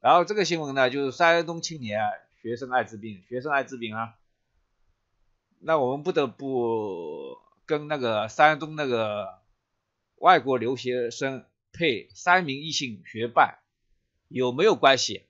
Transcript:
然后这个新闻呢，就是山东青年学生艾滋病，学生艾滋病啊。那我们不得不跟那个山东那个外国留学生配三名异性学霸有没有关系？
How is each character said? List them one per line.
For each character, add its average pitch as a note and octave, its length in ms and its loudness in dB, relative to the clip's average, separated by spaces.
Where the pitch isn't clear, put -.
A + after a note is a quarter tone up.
然 C3 120 6
后 F3 100 6
这 G#3 120 -4
个 G3+ 100 2
新 E3 160 -2
闻 C#3 140 -6
呢， B2+ 160 4
就 C#3 120 -2
是 C3+ 80 -2
山 E3+ 360 4
东 E3 160 -8
青 D#3 180 -10
年 G#2+ 180 -4
学 A#2 140 -6
生 B2+ 120 -10
艾 B2+ 140 0
滋 A2 120 -10
病， G2+ 320 -14
学 B2 140 -8
生 D3 100 -6
艾 C#3 120 0
滋 C3 120 -12
病 A2+ 200 -8
啊。 A2+ 240 -8
那 D#3+ 220 0
我 C3 160 0
们 D3 80 -8
不 F#3 80 -2
得 C#3+ 160 2
不 G#2 1120 -4
跟 D3 220 -4
那 D3+ 100 -4
个 A2 320 -2
山 D3+ 300 4
东 D#3 160 -10
那 D3+ 100 -4
个 G#2 540 -4
外 F3 220 6
国 B2+ 200 0
留 A#2+ 160 -2
学 B2 340 -4
生 C3+ 340 -8
配 C#3 420 -2
三 F3+ 300 2
名 C#3 180 -6
异 D#3+ 80 -10
性 A#2+ 340 -6
学 A2+ 240 -6
霸 - 360 2
有 B2 240 0
没 C#3 120 0
有 G#3 120 6
关 C3+ 240 6
系？ - 300 -6